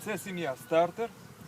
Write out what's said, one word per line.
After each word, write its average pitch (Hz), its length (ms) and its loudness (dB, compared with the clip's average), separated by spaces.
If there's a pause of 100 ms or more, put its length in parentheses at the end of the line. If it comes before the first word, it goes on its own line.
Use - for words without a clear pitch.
Це 208 140 -2
сім'я 170 380 -2
стартер, 233 540 4 (380)